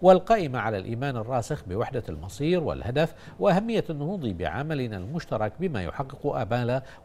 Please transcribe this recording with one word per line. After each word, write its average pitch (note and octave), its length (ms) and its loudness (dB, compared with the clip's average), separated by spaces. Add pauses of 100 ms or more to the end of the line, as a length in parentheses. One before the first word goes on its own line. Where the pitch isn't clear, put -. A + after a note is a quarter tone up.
والقائمة F3+ 560 6
على G#2+ 200 0
الإيمان A#2 380 -4
الراسخ A#2+ 500 -2
بوحدة A2 420 -2
المصير C#3+ 540 -2
والهدف A2 520 0 (240)
وأهمية G3+ 520 4
النهوض D3+ 360 -4
بعملنا A2 680 -2
المشترك G#2+ 640 -4
بما D3+ 220 -2
يحقق C3+ 440 -6
آمال B2 560 0 (220)